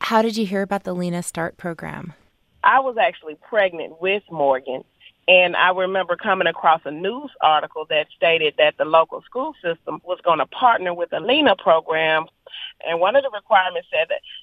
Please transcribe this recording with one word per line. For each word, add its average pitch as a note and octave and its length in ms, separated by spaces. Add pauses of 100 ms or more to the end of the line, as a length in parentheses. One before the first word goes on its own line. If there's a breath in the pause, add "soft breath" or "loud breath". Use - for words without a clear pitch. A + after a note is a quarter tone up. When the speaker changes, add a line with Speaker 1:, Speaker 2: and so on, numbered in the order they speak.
Speaker 1:
how A3 220
did A3+ 160
you A3 80
hear G3 160
about G3+ 220
the F#3 100
Lena F3 280
Start - 360
program? E3 560 (500)
Speaker 2:
I B3 160
was C4 160
actually E3+ 380 (120)
pregnant E3+ 540
with G3 300
Morgan, C3+ 540 (440 soft breath)
and F3+ 260
I F3 180
remember F#3 440
coming F#3+ 300
across E3 400
a D3 40
news G#3 400 (120)
article D#3 480
that D3+ 160 (100)
stated E3 400
that D3+ 220
the D3 80
local D#3 340
school C#4 320 (100)
system E3 400
was F3 220
gonna D#3+ 220
partner F3+ 480
with E3+ 160
the D#3+ 100
Lena B3 340
program, D#3+ 680 (640 loud breath)
and E3 120
one G3 160
of C#4 80
the C4+ 100
requirements F#3 560
said E3 180
that - 140 (200 loud breath)